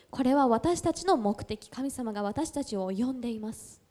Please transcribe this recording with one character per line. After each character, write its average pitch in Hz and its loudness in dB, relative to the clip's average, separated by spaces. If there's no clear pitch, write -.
こ - -2
れ 254 6
は 277 6
私 277 4
た 330 0
ち - -8
の 370 6
目 214 0
的。 - -10
神 269 -6
様 233 -6
が 208 -4
私 240 -2
た 285 -4
ち 220 -4
を 190 -2
呼 240 0
ん 254 -6
で 233 -4
い 220 -6
ま 214 -6
す。 - -16